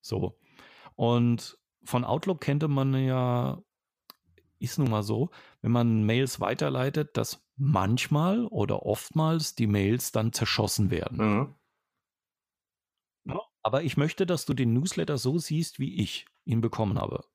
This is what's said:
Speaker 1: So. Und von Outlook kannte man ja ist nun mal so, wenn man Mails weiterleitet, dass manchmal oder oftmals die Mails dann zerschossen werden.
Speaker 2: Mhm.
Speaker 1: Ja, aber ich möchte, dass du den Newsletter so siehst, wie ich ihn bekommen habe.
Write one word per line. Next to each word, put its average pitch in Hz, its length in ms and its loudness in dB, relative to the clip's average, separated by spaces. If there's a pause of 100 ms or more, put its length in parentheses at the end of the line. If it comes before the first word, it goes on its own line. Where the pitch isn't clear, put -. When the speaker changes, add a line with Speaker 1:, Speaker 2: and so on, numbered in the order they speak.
Speaker 1:
So. 98 380 -4 (580)
Und 120 600 2 (260)
von 123 200 -2
Outlook 165 380 -2
kannte 147 260 0
man 135 260 2
ja 127 680 0 (1000)
ist - 180 -6
nun 135 120 4
mal 107 120 2
so, 110 280 -2 (300)
wenn 117 120 0
man 117 320 4
Mails 123 360 0
weiterleitet, 139 760 -2
dass - 280 -4 (120)
manchmal 147 920 2
oder 147 380 -2
oftmals 160 720 -2
die 117 120 0
Mails 104 460 2
dann 113 200 0
zerschossen 107 580 0
werden. 92 280 -4
Speaker 2:
Mhm. 110 360 0 (1700)
Speaker 1:
Ja, 156 160 -6 (220)
aber 123 200 0
ich 156 140 -2
möchte, 160 300 2
dass 175 200 -2
du - 80 0
den 123 200 2
Newsletter 151 440 0
so 131 200 0
siehst, 160 400 -4
wie - 220 -4
ich - 260 -4 (180)
ihn 113 160 2
bekommen 110 380 0
habe. - 260 -4 (100)